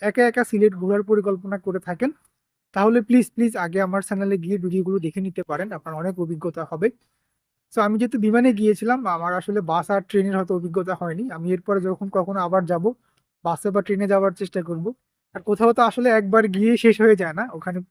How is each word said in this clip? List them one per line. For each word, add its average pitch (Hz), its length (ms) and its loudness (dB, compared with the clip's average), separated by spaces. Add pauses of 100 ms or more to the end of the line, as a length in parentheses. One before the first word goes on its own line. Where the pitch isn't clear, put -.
একা 208 220 0
একা 240 220 2
সিলেট 208 300 2
ঘোরার 190 280 -2
পরিকল্পনা 196 560 -2
করে 185 200 -6
থাকেন, 247 320 -4 (640)
তাহলে 220 300 4
প্লিজ, 240 320 4
প্লিজ 226 220 0
আগে 175 240 -2
আমার 190 220 0
চ্যানেলে 196 360 -2
গিয়ে 185 200 -4
ভিডিওগুলো 185 400 -2
দেখে 165 220 -6
নিতে 185 220 -6
পারেন, 180 300 -8
আপনার 160 220 -12
অনেক 175 260 -6
অভিজ্ঞতা 165 500 -8
হবে। 170 200 -2 (840)
So 226 60 2
আমি 208 180 2
যেহেতু 240 200 -2
বিমানে 233 340 4
গিয়েছিলাম, 214 540 0
আমার 175 280 -2
আসলে 202 260 -4
বাস 165 300 -2
আর 196 100 0
ট্রেনের 196 360 -2
হয়তো 185 200 -2
অভিজ্ঞতা 175 380 -4
হয়নি। 175 360 -6
আমি 170 220 -6
এরপরে 190 280 -2
যখন 185 280 -4
কখনো 190 320 0
আবার 180 240 2
যাব, 175 280 0 (520)
বাসে 170 260 -2
বা 190 120 0
ট্রেনে 202 260 -2
যাওয়ার 196 240 2
চেষ্টা 185 300 -6
করব। 170 300 -6 (420)
আর 190 60 -14
কোথাও 214 320 2
তো 240 100 2
আসলে 240 280 2
একবার 220 360 4
গিয়ে 208 300 2
শেষ 220 240 4
হয়ে 220 160 8
যায় 170 160 -2
না, 214 200 -6
ওখানে 180 280 -8 (100)